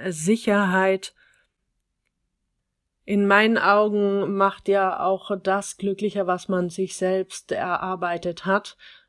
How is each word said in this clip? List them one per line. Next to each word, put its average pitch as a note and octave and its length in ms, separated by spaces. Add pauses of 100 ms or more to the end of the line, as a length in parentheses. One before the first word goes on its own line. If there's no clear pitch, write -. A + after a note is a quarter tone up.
Sicherheit. F#3+ 1080 (1900)
In G3+ 240
meinen G#3+ 300
Augen G3+ 800
macht G3 320
ja G3 340
auch F#3+ 300 (100)
das G3 360
glücklicher, G3 500
was F3+ 200
man F3+ 220
sich F#3+ 260
selbst F#3+ 560
erarbeitet F3 920
hat. G3 320 (320)